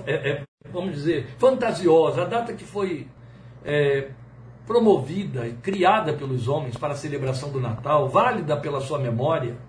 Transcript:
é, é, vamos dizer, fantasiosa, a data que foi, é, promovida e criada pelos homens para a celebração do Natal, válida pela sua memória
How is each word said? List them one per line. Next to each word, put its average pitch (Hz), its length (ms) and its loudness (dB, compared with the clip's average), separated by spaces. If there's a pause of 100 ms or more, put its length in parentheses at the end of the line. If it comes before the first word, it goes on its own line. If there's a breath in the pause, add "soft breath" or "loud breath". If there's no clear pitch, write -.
é, 139 240 -2
é, 143 140 -6 (280)
vamos 180 220 -6
dizer, 147 420 -4
fantasiosa, 175 880 4
a - 20 -2
data 233 300 -4
que - 100 -14
foi, 175 420 -6 (560 loud breath)
é, 143 500 0 (540)
promovida 165 800 2
e 117 60 -6
criada 190 640 2
pelos 131 340 -4
homens 139 300 -2
para 143 160 -4
a - 20 -6
celebração 139 540 -4
do 135 100 -4
Natal, 127 480 0
válida 175 480 2
pela 143 240 -4
sua 135 180 -4
memória 127 600 0 (100)